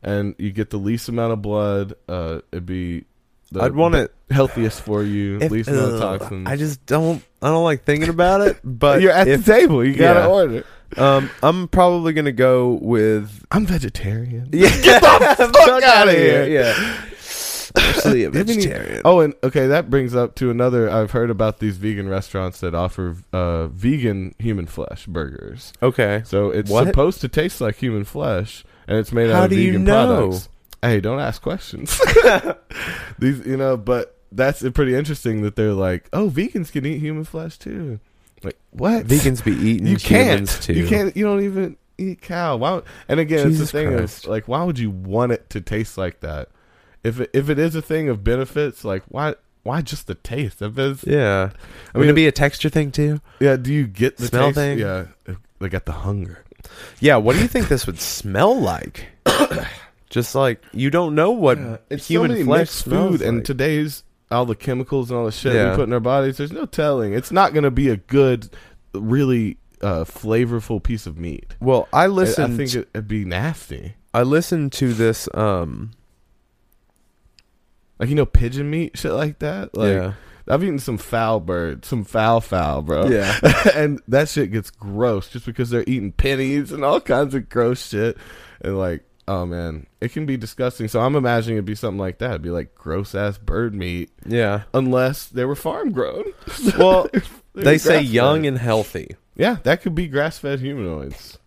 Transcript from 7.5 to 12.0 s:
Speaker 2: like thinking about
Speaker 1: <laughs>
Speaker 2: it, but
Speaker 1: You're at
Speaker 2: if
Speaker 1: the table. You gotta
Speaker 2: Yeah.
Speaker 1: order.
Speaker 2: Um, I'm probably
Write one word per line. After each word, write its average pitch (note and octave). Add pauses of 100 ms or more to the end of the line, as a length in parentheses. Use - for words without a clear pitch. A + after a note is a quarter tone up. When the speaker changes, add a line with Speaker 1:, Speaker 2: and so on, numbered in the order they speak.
Speaker 2:
like D#3
thinking D3+
about F3
Speaker 1:
<laughs> G#3
Speaker 2:
it, -
but C#3
Speaker 1:
You're F#3
at F#3
Speaker 2:
if C3+
Speaker 1:
the G#3+
table. E3
You C3+
gotta E3+
Speaker 2:
Yeah. F#3
Speaker 1:
order. F3 (320)
Speaker 2:
Um, C#3 (140)
I'm F3
probably F3